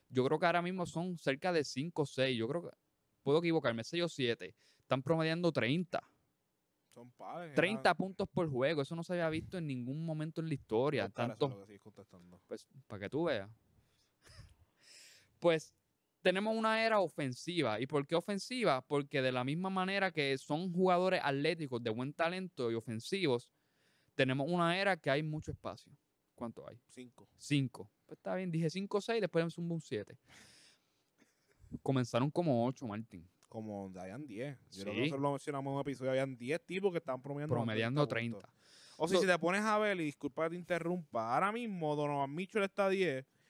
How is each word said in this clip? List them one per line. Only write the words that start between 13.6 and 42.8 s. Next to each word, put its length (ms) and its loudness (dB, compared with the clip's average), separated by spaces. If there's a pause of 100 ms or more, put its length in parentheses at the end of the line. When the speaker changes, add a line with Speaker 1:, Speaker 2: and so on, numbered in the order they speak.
Speaker 1:
<laughs> 240 -20 (920)
Pues, 360 2 (480)
tenemos 340 2
una 260 2
era 180 4
ofensiva. 800 0
¿Y 60 -2
por 200 0
qué 80 0
ofensiva? 640 0
Porque 400 0
de 100 2
la 140 0
misma 240 -2
manera 420 0
que 280 0
son 340 -4
jugadores 500 4
atléticos 600 0
de 80 0
buen 240 -2
talento 560 -2
y 40 2
ofensivos, 760 0 (640)
tenemos 360 2
una 300 4
era 160 4
que 140 -2
hay 120 4
mucho 280 -4
espacio. 420 -10 (420)
¿Cuánto 320 -10
hay? 120 -14 (100)
Speaker 2:
Cinco. 480 -20
Speaker 1:
Cinco. 540 -2 (160)
Pues 120 -16
está 160 -6
bien, 160 -4
dije 200 0
cinco 280 -2
o 40 -2
seis, 180 -2
después 240 2
me 60 -2
zumbo 240 -4
un 80 -4
siete. 340 -8 (1700)
Comenzaron 480 2
como 360 4
ocho, 200 -4
Martín. 420 -8 (200)
Speaker 2:
Como 480 -8
habían 300 -10
diez. 320 -10 (140)
Yo 100 -14
creo 120 -8
que 40 -4
Speaker 1:
Sí. 40 0
Speaker 2:
nosotros 200 -2
lo 80 0
mencionamos 400 -6
en 60 -4
un 40 -2
episodio, 300 -4
habían 260 0
diez 280 -4
tipos 280 -2
que 60 -2
estaban 240 -6
promediando 320 -4
más 60 2
de 60 0
Speaker 1:
Promediando 420 2
Speaker 2:
treinta 320 -4
Speaker 1:
treinta. 80 -20
Speaker 2:
puntos. 500 -20
O 100 0
si 60 4
Speaker 1:
So 180 6
Speaker 2:
te 60 4
pones 240 2
a 160 2
ver, 220 2
y 40 -2
disculpa 400 -4
que 60 -2
te 60 -8
interrumpa, 760 -2
ahora 180 4
mismo 420 -2
Donovan 400 0
Mitchell 300 -2
está 220 0